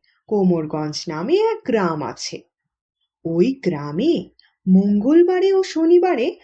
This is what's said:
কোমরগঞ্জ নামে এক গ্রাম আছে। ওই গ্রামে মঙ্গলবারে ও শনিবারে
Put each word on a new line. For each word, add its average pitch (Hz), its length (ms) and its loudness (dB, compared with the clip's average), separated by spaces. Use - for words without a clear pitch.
কোমরগঞ্জ 160 800 -2
নামে 175 260 -2
এক 440 300 0
গ্রাম 175 380 0
আছে। 127 380 -10
ওই 180 380 0
গ্রামে 160 680 -4
মঙ্গলবারে 302 840 2
ও 381 100 2
শনিবারে 339 800 2